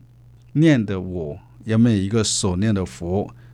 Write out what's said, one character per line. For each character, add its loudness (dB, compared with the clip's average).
念 4
的 -4
我， -8
也 0
没 6
有 2
一 0
个 0
所 -2
念 0
的 -2
佛， -4